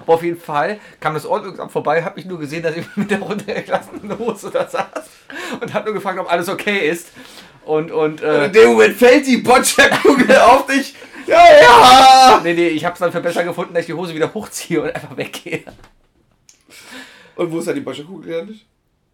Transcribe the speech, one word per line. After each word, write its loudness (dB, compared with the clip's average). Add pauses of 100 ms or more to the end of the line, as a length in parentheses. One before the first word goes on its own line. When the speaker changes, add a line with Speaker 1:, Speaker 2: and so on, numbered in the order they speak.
Speaker 1:
Aber 0
auf -2
jeden -8
Fall -6 (220)
kam -6
das -10
Ordnungsamt -8
vorbei, -4
hat -12
mich -16
nur -14
gesehen, -12
dass -6
ich -12 (100)
mit -6
der -2
runtergelassenen -10
Hose -10
da -4
saß -8 (760)
und -12
hat -6
nur -8
gefragt, -8
ob -10
alles -4
okay -4
ist. -8 (560)
Und, -4
und, -4
äh 0
Speaker 2:
In -6
dem 6
Moment 2
fällt 4
die 2
Boccia-Kugel 2
<laughs> 4
auf 4
dich. -6 (320)
Ja, 4 (180)
ja! 8
Speaker 1:
Nee, -2
nee, 0
ich -4
hab's -6
dann -4
für -6
besser -4
gefunden, -10
dass -2
ich -14
die -12
Hose -10
wieder -4
hochziehe -8
und -8
einfach -14
weggehe. -12 (1700)
Speaker 2:
Und -6
wo -8
ist -8
da -6
die -8
Boccia-Kugel -14
gelandet? -12 (580)